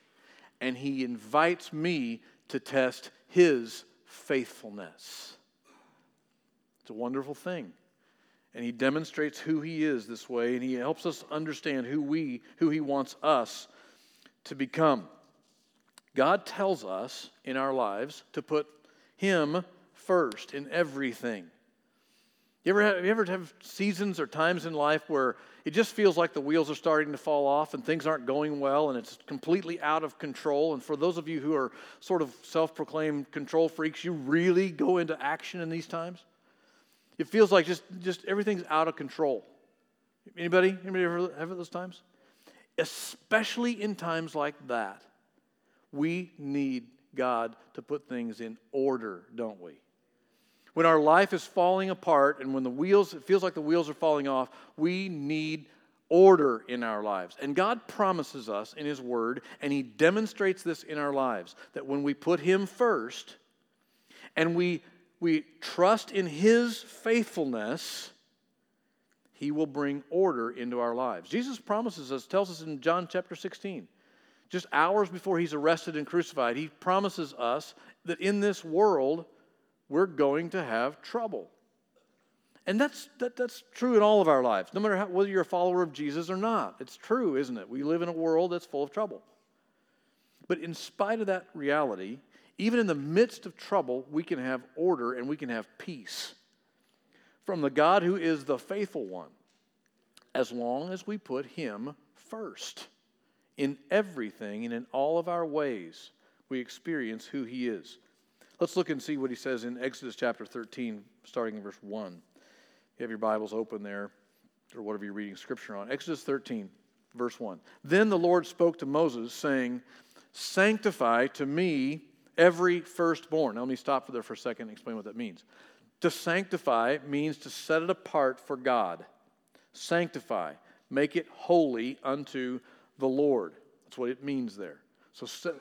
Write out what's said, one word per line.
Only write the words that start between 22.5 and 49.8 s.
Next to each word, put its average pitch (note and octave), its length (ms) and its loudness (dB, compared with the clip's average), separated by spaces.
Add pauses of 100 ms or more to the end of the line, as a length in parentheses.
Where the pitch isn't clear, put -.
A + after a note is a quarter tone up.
You E3+ 60 4
ever G3+ 100 4
have, F#3+ 240 2
you G3+ 60 4
ever A3 140 2
have F3+ 360 -6
seasons F#3+ 580 -2
or C#3+ 80 -2
times D#3+ 380 0
in E3 80 -6
life D3+ 360 0
where C3+ 280 0 (260)
it - 80 -4
just G#3+ 220 2
feels F#3+ 240 4
like E3+ 160 2
the D3 80 -2
wheels D3+ 280 2
are D3+ 60 -4
starting D3+ 380 2
to C3+ 40 -8
fall C#3+ 300 0
off D3 260 2
and C3 100 -8
things D#3 220 0
aren't D3+ 200 0
going D3 340 0
well C#3 300 2
and B2+ 80 -2
it's A#2 200 -10 (100)
completely E3 540 0
out D#3 220 2
of D3 160 -8
control? D3 540 0
And C3 100 -6
for D3+ 140 -2
those E3 200 0
of D3+ 100 -8
you D#3+ 120 -4
who D#3 160 0
are C3 160 0 (300)
sort F3+ 200 0
of C3+ 220 -4
self-proclaimed D#3 880 -2
control D#3 380 2
freaks, D#3 340 -4
you F3+ 80 -2
really E3+ 600 4
go F3+ 260 2
into D#3+ 260 0
action D#3+ 380 -4
in E3 80 -6
these E3 180 -6
times? F3 380 -8 (920)
It E3 120 -4
feels G#3 200 8
like F3 160 8
just, E3+ 180 -4 (160)
just F3+ 260 -6
everything's G3 440 0
out D#3+ 200 2
of D#3 80 -8
control. C#3 480 -2 (920)
Anybody? F#3 460 4
Anybody F#3 220 0
ever F3 340 -2
have E3 120 -8
it F#3 60 -10
those F3 120 -12
times? F3+ 320 -12 (760)
Especially A3 1040 -2
in G#3 140 -4
times E3 400 -6
like D3 200 -2 (120)
that, G#2+ 340 -4 (920)
we E3+ 440 -2
need C#3 500 -4 (280)
God A#2 400 0 (200)
to A#2+ 60 -10
put C#3+ 280 -8
things A#2 320 -6
in A2+ 160 -10 (160)
order, A#2+ 500 -2 (100)
don't A2 280 -6
we? E2 180 -18 (960)